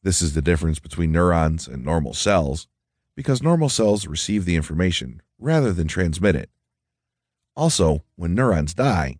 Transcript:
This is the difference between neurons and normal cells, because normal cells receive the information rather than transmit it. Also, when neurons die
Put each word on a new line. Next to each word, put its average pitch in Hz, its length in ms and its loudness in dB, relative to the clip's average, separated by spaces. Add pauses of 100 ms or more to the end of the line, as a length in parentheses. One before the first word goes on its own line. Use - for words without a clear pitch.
This 92 220 0
is 76 100 0
the 78 80 0
difference 80 380 0
between 82 320 -2
neurons 80 560 2
and 64 180 -12
normal 76 300 -2
cells, 82 520 0 (480)
because 135 280 -2
normal 160 240 2
cells 104 400 0
receive 92 380 -2
the 87 100 0
information 80 640 -2 (160)
rather 139 360 0
than 82 160 -2
transmit 87 480 0
it. - 120 -8 (1040)
Also, 85 480 2 (140)
when 85 180 -4
neurons 92 400 2
die 87 460 0